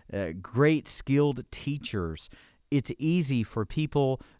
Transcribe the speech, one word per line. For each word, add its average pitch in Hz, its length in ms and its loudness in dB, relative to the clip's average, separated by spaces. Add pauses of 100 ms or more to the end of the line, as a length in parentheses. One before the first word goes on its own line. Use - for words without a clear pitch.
(120)
uh, 92 280 -4
great 143 460 2
skilled 139 640 0
teachers, 95 800 -4 (400)
it's 143 260 0
easy 151 460 2
for 107 240 -2
people 143 540 0 (200)